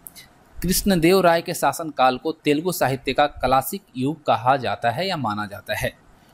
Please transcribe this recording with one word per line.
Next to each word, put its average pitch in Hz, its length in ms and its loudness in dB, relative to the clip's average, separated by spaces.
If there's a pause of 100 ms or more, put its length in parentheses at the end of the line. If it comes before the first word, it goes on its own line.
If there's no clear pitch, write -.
(600)
कृष्णदेव 180 600 2
राय 170 200 4
के 170 120 -8
शासनकाल 135 640 0
को 156 140 -6
तेलुगु 156 400 0
साहित्य 131 420 -2
का 147 140 2
क्लासिक 131 540 -2 (160)
युग 139 260 -4
कहा 123 340 2
जाता 117 320 -4
है 156 180 -2
या 185 100 -4
माना 104 280 -4
जाता 98 320 -8
है। - 300 -8 (260)